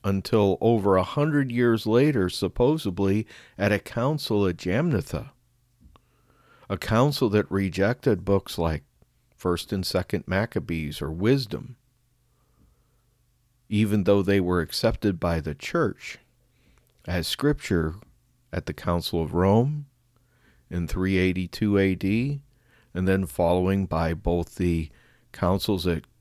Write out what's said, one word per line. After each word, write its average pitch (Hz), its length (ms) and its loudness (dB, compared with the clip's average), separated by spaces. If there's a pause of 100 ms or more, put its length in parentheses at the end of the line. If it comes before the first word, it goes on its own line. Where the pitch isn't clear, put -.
until 98 580 0
over 101 360 4
a 90 80 4
hundred 147 480 0
years 117 340 2
later, 117 420 4
supposedly 101 960 0 (300)
at 101 140 2
a 101 80 2
council 117 720 -2
at 85 80 -2
Jamnatha, 113 720 -2 (1400)
a 98 80 -4
council 123 540 2
that 104 200 2
rejected 98 720 0
books 98 340 0
like 80 240 -2 (540)
First - 360 -4
and 95 140 -4
Second - 400 -4
Maccabees 82 760 -4
or 76 120 -6
Wisdom, 113 640 -2 (1900)
even 107 340 2
though 101 200 4
they 98 180 4
were 90 200 2
accepted 98 600 -2
by 85 180 0
the 76 160 -6
church - 640 -6 (880)
as 87 220 -2
scripture 92 680 0 (580)
at 87 140 -6
the 78 60 -6
Council 87 500 -2
of 78 120 -4
Rome 117 520 2 (840)
in 85 180 -4
three 95 300 0
eighty-two 92 600 0
A 95 160 2
D, 117 460 -2 (520)
and 92 140 -2
then 95 200 2
following 90 600 2
by 82 280 -2
both 85 400 -2
the 85 340 0 (440)
councils 92 540 0
at 85 180 -2 (160)